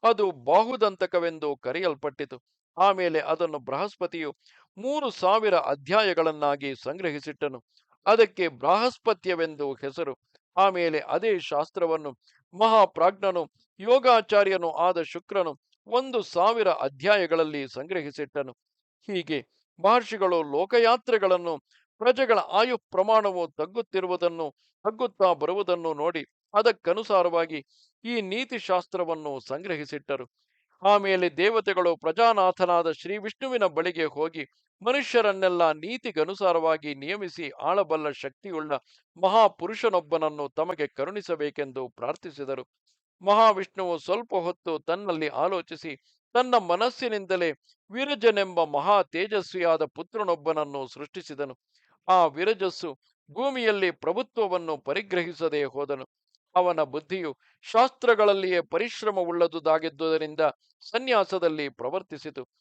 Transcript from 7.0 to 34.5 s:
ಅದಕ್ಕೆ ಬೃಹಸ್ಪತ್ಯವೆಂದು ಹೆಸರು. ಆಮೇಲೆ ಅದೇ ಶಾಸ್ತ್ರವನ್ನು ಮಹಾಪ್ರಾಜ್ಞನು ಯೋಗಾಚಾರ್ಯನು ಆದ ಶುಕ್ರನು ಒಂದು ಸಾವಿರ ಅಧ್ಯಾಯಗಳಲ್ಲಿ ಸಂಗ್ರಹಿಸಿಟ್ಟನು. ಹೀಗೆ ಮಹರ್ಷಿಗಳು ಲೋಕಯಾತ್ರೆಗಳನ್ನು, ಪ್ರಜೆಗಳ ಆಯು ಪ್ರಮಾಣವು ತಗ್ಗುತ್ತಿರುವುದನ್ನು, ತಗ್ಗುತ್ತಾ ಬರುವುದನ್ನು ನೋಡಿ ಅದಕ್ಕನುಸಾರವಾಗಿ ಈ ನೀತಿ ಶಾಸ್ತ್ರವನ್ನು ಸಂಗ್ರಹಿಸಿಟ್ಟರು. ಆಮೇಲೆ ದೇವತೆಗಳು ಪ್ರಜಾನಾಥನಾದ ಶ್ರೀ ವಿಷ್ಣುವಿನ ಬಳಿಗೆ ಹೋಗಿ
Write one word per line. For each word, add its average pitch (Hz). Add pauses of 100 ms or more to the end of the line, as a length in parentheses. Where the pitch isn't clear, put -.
ಅದಕ್ಕೆ 202
ಬೃಹಸ್ಪತ್ಯವೆಂದು 165
ಹೆಸರು. 139 (400)
ಆಮೇಲೆ 175
ಅದೇ 180
ಶಾಸ್ತ್ರವನ್ನು 156 (480)
ಮಹಾಪ್ರಾಜ್ಞನು 196 (340)
ಯೋಗಾಚಾರ್ಯನು 214
ಆದ 170
ಶುಕ್ರನು 170 (300)
ಒಂದು 247
ಸಾವಿರ 202
ಅಧ್ಯಾಯಗಳಲ್ಲಿ 156
ಸಂಗ್ರಹಿಸಿಟ್ಟನು. 143 (500)
ಹೀಗೆ 175 (360)
ಮಹರ್ಷಿಗಳು 196
ಲೋಕಯಾತ್ರೆಗಳನ್ನು, 185 (400)
ಪ್ರಜೆಗಳ 233
ಆಯು 226
ಪ್ರಮಾಣವು 190
ತಗ್ಗುತ್ತಿರುವುದನ್ನು, 175 (340)
ತಗ್ಗುತ್ತಾ 214
ಬರುವುದನ್ನು 170
ನೋಡಿ 156 (300)
ಅದಕ್ಕನುಸಾರವಾಗಿ 180 (400)
ಈ 233
ನೀತಿ 220
ಶಾಸ್ತ್ರವನ್ನು 165
ಸಂಗ್ರಹಿಸಿಟ್ಟರು. 143 (560)
ಆಮೇಲೆ 190
ದೇವತೆಗಳು 185
ಪ್ರಜಾನಾಥನಾದ 175
ಶ್ರೀ 190
ವಿಷ್ಣುವಿನ 220
ಬಳಿಗೆ 165
ಹೋಗಿ 156 (380)